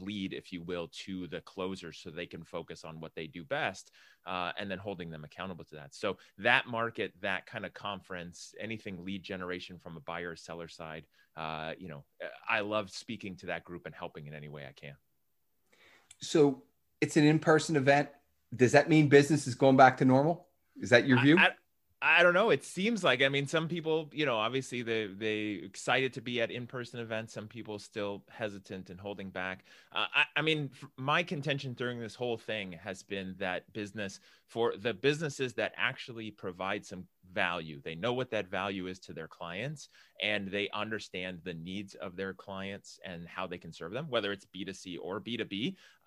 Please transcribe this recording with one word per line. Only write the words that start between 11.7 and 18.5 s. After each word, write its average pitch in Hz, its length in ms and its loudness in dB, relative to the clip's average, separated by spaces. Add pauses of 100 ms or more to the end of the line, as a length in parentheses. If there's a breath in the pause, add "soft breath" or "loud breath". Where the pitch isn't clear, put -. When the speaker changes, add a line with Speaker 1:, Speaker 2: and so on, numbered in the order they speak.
Speaker 1:
you 90 100 -14
know, 71 160 -12 (420)
I 113 140 0
love 104 300 -2
speaking 104 460 -10
to 92 100 -18
that 85 180 -6
group 87 220 -12
and 82 80 -14
helping 82 320 -12
in 73 80 -14
any 73 160 -14
way 73 180 -14
I 69 40 -20
can. 71 240 -16 (1200 soft breath)
Speaker 2:
So 143 460 4 (360)
it's 156 160 2
an 151 80 8
in-person 156 520 6
event. 139 340 6 (440)